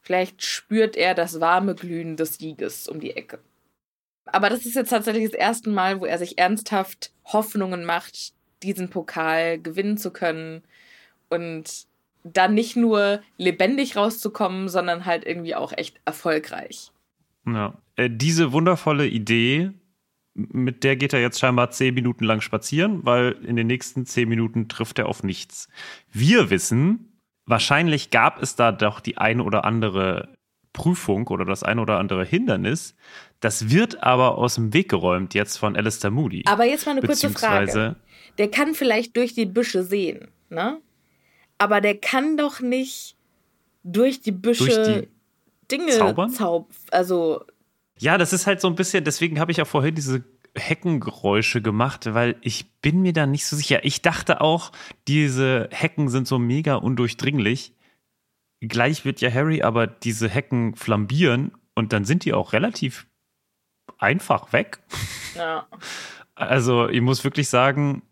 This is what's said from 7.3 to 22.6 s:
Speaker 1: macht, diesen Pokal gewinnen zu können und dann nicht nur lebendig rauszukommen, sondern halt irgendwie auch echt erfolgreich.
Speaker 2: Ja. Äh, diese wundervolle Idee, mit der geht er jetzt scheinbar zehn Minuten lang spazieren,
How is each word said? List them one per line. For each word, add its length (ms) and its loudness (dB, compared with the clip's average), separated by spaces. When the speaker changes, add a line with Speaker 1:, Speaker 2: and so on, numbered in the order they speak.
Speaker 1:
macht, 480 -6
diesen 280 -4
Pokal 680 -2
gewinnen 380 -2
zu 120 -6
können 520 -6
und 580 -8
dann 300 2
nicht 220 0
nur 440 2
lebendig 600 0
rauszukommen, 720 -2
sondern 360 -2
halt 220 -2
irgendwie 280 -6
auch 220 -6
echt 280 -10
erfolgreich. 840 -4
Speaker 2:
Ja. 280 -2
Äh, 140 2
diese 420 2
wundervolle 540 2
Idee, 640 0
mit 500 -4
der 120 4
geht 160 -2
er 80 2
jetzt 180 0
scheinbar 320 2
zehn 240 0
Minuten 300 0
lang 160 2
spazieren, 640 -2